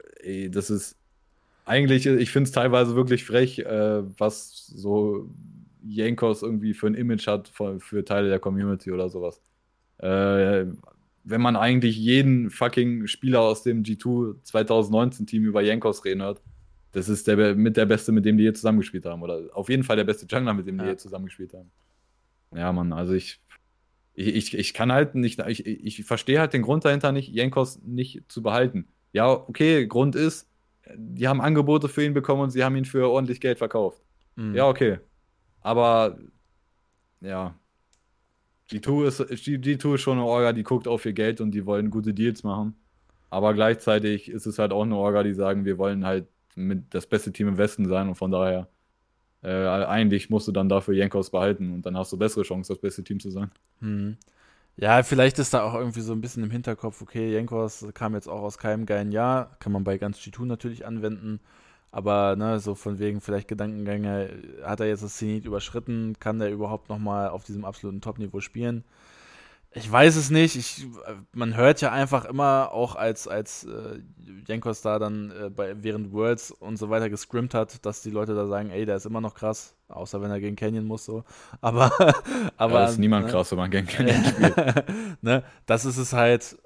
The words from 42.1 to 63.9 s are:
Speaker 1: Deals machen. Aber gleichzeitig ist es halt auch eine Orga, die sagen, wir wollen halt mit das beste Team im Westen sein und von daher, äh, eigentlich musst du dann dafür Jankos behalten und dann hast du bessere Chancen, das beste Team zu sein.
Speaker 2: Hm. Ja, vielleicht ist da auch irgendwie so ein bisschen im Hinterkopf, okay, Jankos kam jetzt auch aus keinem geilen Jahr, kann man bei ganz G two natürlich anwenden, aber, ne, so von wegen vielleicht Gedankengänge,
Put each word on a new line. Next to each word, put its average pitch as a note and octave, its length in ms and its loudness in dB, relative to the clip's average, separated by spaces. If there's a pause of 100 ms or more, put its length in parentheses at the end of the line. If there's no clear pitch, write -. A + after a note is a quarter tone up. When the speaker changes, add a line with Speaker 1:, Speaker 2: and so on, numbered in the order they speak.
Speaker 1:
Deals A2 280 -2
machen. G#2+ 320 -4 (560)
Aber G#2 220 2
gleichzeitig G#2+ 800 2
ist - 160 -10
es G#2+ 120 -6
halt G#2 140 2
auch G#2 100 0
eine G#2+ 140 -2
Orga, G2+ 260 2
die G2+ 120 -2
sagen, G2 300 0
wir F#2+ 120 -2
wollen G2 300 -2
halt F#2+ 200 -2 (300)
mit F#2 380 -4
das F2+ 120 -6
beste G#2 260 -2
Team G#2 160 -2
im F#2+ 100 0
Westen G2+ 280 0
sein F#2+ 220 0
und F#2 60 -4
von F#2+ 160 -4
daher, F#2 380 0 (720)
äh, F#2+ 240 -2
eigentlich G2+ 640 2
musst G#2+ 180 0
du G#2 40 -2
dann F#2+ 160 2
dafür G2 260 2
Jankos G2 360 0
behalten F#2+ 440 0
und F2 100 -8
dann F#2 120 -6
hast F#2 160 -4
du F#2+ 40 -6
bessere G#2+ 280 0
Chancen, F#2 280 -6
das F#2 80 -10
beste G2 240 -6
Team G2+ 160 -8
zu G2 100 -12
sein. G2 200 -6 (300)
Speaker 2:
Hm. G#2 360 -6 (600)
Ja, A2+ 260 6
vielleicht C3 360 4
ist C#3 160 0
da A#2+ 80 2
auch A2 120 -2
irgendwie A#2 260 -4
so A2+ 120 -6
ein A2 80 -4
bisschen A#2 220 -8
im G#2+ 80 -4
Hinterkopf, A#2 520 -8
okay, A2+ 300 -6
Jankos A2+ 600 -4
kam A2+ 200 -6
jetzt G#2 140 -8
auch G2 120 -10
aus G2+ 180 -10
keinem G#2+ 280 -4
geilen G#2 260 -2
Jahr, B2 460 -2
kann - 120 -6
man G2 140 -2
bei G2 140 -2
ganz G2+ 220 -6
G - 100 -18
two A#2+ 160 -10
natürlich A#2 400 -8
anwenden, G#2+ 540 -8 (500)
aber, G2+ 460 2
ne, A2 220 0
so G2+ 160 -6
von G2+ 240 -8
wegen G#2 220 -4
vielleicht G2+ 280 -6
Gedankengänge, G#2 800 -4 (320)